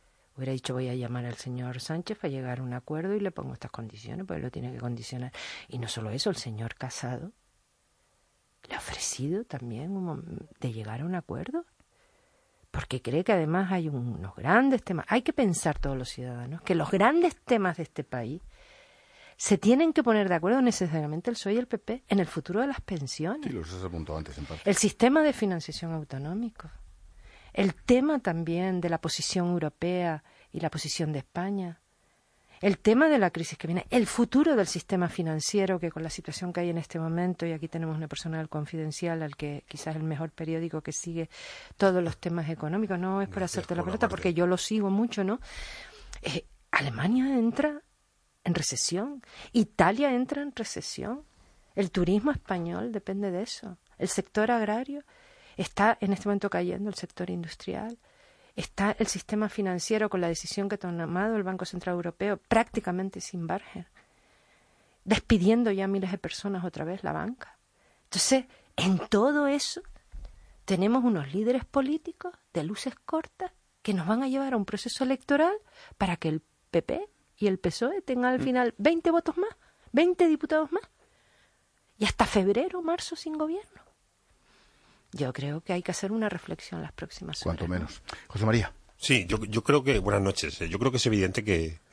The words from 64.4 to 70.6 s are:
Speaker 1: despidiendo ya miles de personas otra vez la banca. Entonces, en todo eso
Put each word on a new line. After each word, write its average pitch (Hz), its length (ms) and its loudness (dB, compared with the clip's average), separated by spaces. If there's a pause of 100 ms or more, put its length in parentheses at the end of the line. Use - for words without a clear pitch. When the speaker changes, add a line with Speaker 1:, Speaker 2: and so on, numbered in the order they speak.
Speaker 1:
despidiendo 220 680 4
ya 190 160 0
miles 190 240 0
de 196 60 -2
personas 185 460 -6
otra 160 220 -6
vez 185 180 -6
la 156 80 -2
banca. 165 460 -6 (480)
Entonces, 262 400 2 (300)
en 185 240 4 (100)
todo 285 380 4
eso 285 340 -2 (840)